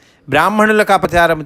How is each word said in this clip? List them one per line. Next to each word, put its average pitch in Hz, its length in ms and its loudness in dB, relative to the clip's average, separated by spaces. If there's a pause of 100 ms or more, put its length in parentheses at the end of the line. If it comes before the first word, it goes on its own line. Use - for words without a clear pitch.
(280)
బ్రాహ్మణులకు 208 640 0
అపచారం 170 540 0